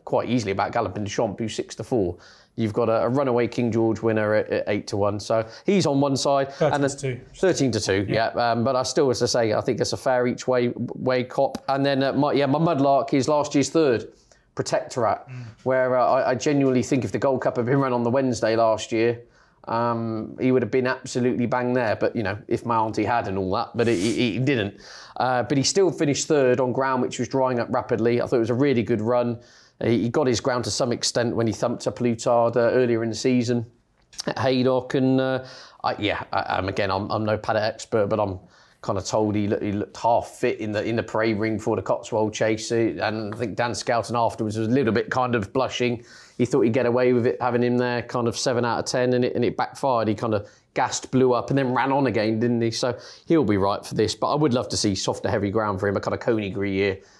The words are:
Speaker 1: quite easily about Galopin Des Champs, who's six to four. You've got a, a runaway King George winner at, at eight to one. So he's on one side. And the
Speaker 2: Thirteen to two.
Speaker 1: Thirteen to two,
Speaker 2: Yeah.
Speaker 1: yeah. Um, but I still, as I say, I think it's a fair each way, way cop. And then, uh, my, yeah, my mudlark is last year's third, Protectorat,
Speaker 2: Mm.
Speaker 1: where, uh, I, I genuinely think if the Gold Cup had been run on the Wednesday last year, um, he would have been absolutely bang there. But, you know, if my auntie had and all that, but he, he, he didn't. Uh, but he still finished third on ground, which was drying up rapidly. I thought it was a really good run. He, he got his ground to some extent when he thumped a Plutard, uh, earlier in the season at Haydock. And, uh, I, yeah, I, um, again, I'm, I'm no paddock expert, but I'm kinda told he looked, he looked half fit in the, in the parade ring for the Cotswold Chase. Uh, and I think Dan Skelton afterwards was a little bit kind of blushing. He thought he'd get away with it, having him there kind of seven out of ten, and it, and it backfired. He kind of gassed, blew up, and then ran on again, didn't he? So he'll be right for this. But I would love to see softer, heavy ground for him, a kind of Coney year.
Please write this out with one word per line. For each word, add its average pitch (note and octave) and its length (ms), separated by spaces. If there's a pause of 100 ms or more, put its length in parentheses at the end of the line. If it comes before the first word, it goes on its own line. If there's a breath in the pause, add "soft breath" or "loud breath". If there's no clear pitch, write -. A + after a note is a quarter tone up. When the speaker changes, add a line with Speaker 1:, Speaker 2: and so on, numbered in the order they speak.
Speaker 1:
quite A#2 240
easily G#2+ 240
about G2 180
Galopin G#2 320
Des G#2 80
Champs, A2 300
who's A2 160
six - 180
to - 80
four. G2 340 (380 loud breath)
You've A2 180
got A#2 160
a, A2 140
a A2+ 60
runaway B2 400
King A#2+ 240
George A2+ 280
winner G#2+ 340
at, G#2+ 140
at - 200
eight G#2 200
to A2 80
one. G2+ 220
So A2+ 260 (220 loud breath)
he's F#3+ 180
on C#3+ 160
one C#3 160
side. C#3 440
And C#3+ 220
the C#3 60
Speaker 2:
Thirteen C3 300
to - 60
two. - 160
Speaker 1:
Thirteen C#3+ 320
to G#2 80
two, G2+ 280
Speaker 2:
Yeah. A2+ 260
Speaker 1:
yeah. A#2 180
Um, A#2 100
but C3 140
I B2+ 80
still, C#3 260
as A#2+ 140
I - 20
say, A#2 280
I A2+ 60
think A2 200
it's A#2+ 120
a - 40
fair B2+ 320
each - 180
way, B2 300
way B2+ 480
cop. C#3 340 (100)
And C#3 160
then, C#3 200
uh, C3+ 80
my, C#3 200
yeah, C#3 140
my C#3 140
mudlark C#3 520
is C3+ 160
last D3 280
year's C#3 140
third, C#3 360 (500 soft breath)
Protectorat, - 720
Speaker 2:
Mm. B2+ 160 (180)
Speaker 1:
where, B2+ 340
uh, A#2+ 80
I, B2+ 260
I C3 40
genuinely C3+ 480
think B2+ 220
if G#2 80
the B2 60
Gold C3 240
Cup - 160
had A#2 80
been C#3 120
run C3+ 140
on A#2+ 100
the A#2 80
Wednesday A#2+ 460
last A2 340
year, A#2 300 (480 soft breath)
um, A2+ 720
he B2+ 100
would B2+ 120
have A2 80
been C3 180
absolutely B2 580
bang B2 280
there. A2+ 220
But, - 200
you A#2 80
know, G2 120 (120)
if A2+ 180
my A#2 100
auntie A2 280
had A2+ 240
and F#2+ 100
all F#2 140
that, A2 240
but A#2 100
he, A#2 100
he, G#2 360
he F#2 60
didn't. B2 360 (420 loud breath)
Uh, B2+ 280
but C#3+ 140
he C3 40
still F#3 300
finished C#3+ 340
third C3 320
on B2+ 140
ground, C3 300
which B2+ 180
was A#2+ 80
drying B2+ 320
up G#2+ 100
rapidly. A#2 500
I A#2 60
thought C#3+ 100
it A#2 40
was A2 100
a B2 40
really B2+ 280
good A2+ 180
run. A#2+ 380 (420 loud breath)
He, A2+ 240
he A#2+ 40
got C#3 180
his A#2+ 140
ground B2 240
to G#2+ 60
some B2 220
extent A#2 440
when A2+ 100
he G#2+ 60
thumped A#2+ 340
a B2 60
Plutard, A#2 640
uh, A#2+ 40
earlier A#2 440
in A2+ 60
the A2 60
season A#2+ 480 (640)
at - 120
Haydock. B2+ 560
And, C3 260
uh, C3 240 (400 loud breath)
I, A#2 160
yeah, G2 320
I, G2 80 (180)
um, F#2+ 100
again, G2 220
I'm, G2 200
I'm G#2+ 140
no G#2+ 140
paddock A2 240
expert, A2 460
but G#2 100
I'm G2 220 (440 soft breath)
kinda G2 180
told A2 320
he G#2 140
looked, G#2+ 140
he G#2 100
looked G2+ 240
half A#2 320
fit - 320
in G#2+ 100
the, G#2 140
in A2+ 120
the G#2+ 60
parade A2 360
ring A2 200
for A2 180
the G2 60
Cotswold A2 500
Chase. A2 400
Uh, A2+ 300
and G#2+ 320
I - 40
think A2+ 180
Dan A#2+ 180
Skelton A#2 420
afterwards A2 400
was A2 120
a - 20
little A#2+ 220
bit A2 180
kind B2 240
of A2 180
blushing. A#2+ 520 (340 loud breath)
He B2+ 60
thought C3 180
he'd A#2 100
get B2 140
away B2 260
with A#2 140
it, - 140
having A#2+ 220
him B2 160
there A#2+ 240
kind A#2 260
of A2 100
seven A#2+ 260
out A2+ 160
of - 40
ten, B2+ 300
and B2 100
it, - 100
and A#2+ 100
it F#2 120
backfired. A#2+ 520
He G#2+ 60
kind A2 200
of G#2 140 (260 loud breath)
gassed, - 360
blew B2+ 220
up, A#2 180
and C#3 80
then B2+ 160
ran B2+ 180
on C#3 140
again, A2 320
didn't A#2+ 240
he? A#2 80
So B2 260 (300 loud breath)
he'll E3 180
be G#2 120
right G2 280
for - 120
this. G#2+ 180
But - 180
I C#3+ 40
would D3 180
love B2 140
to - 80
see G2+ 180
softer, - 340
heavy G2+ 220
ground G#2 300
for G2+ 80
him, G2 80
a G#2 40
kind G#2+ 140
of G2 60
Coney G#2+ 300 (180)
year. G2 300 (220 soft breath)